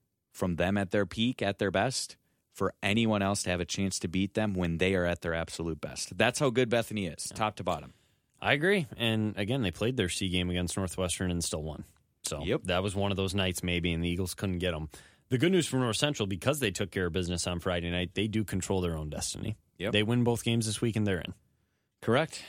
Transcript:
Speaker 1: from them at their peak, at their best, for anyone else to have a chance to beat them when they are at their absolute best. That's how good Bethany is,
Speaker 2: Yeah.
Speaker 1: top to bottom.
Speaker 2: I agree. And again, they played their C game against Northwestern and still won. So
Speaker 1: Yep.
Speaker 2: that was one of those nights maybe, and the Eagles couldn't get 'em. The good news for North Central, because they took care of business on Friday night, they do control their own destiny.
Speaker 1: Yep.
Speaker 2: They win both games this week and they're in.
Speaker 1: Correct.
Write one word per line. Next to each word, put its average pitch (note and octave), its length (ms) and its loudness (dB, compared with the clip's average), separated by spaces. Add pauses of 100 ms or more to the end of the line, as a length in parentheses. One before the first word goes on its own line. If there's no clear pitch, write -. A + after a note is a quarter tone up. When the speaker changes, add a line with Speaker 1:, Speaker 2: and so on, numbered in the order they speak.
(320)
Speaker 1:
from F2+ 240 -2
them F2+ 220 2
at G2 140 -2
their G#2 140 2
peak, A2+ 360 -2
at G2 180 0
their G2 120 2
best, G#2 440 0 (380)
for F#2+ 280 0
anyone G#2+ 400 4
else G2 220 0
to F#2 60 -2
have F2+ 100 0
a F2 60 -2
chance G2 340 -2
to F#2+ 80 -2
beat F#2 260 0
them G#2+ 200 0
when F2 240 0
they F#2 180 4
are F2 100 2
at E2+ 160 -2
their E2+ 120 -2
absolute E2 480 -4
best. C#2 360 -8
That's A2 220 2
how C#3+ 120 4
good B2 180 2
Bethany G#2+ 380 0
is, - 240 -8
Speaker 2:
Yeah. - 60 -12
Speaker 1:
top G#2+ 200 0
to F#2+ 60 -6
bottom. D2+ 300 -4 (480)
Speaker 2:
I A2+ 120 4
agree. E3 420 2
And A2 420 2
again, A2 240 0
they F#2 100 2
played B2 260 -2
their F#2+ 120 2
C F#2+ 200 -2
game F2+ 200 2
against F2+ 280 -2
Northwestern F#2 540 -2
and E2+ 120 -2
still D#2 200 -4
won. D#2 200 -8 (420)
So D2 180 -6
Speaker 1:
Yep. G#2+ 220 -2
Speaker 2:
that F#2 180 2
was G2 120 -2
one G2+ 160 0
of F#2 60 -2
those F#2+ 180 0
nights F#2 280 0
maybe, F2 280 0
and E2 120 0
the F2 60 0
Eagles F2 240 -2
couldn't F#2 260 -4
get F2 140 0
'em. D#2 160 -6 (400)
The C3 80 2
good D#3+ 140 4
news F3+ 160 4
for C3 100 -2
North B2+ 200 2
Central, C#3+ 300 0
because B2 320 0
they A2 120 2
took G2+ 200 -4
care F#2 160 0
of D#2+ 60 -2
business F2+ 340 0
on F2 120 -2
Friday F2 300 -2
night, F2+ 240 -2
they G2+ 140 0
do G#2+ 160 0
control F#2+ 380 0
their E2+ 140 0
own D#2 140 -4
destiny. G2 480 -6 (200)
Speaker 1:
Yep. G2+ 160 -4
Speaker 2:
They G#2+ 100 4
win A#2+ 200 4
both A#2 200 2
games A#2 240 2
this G#2+ 120 -4
week A#2 160 0
and G#2+ 120 2
they're F#2 140 2
in. - 120 -8 (680)
Speaker 1:
Correct. D#3 460 2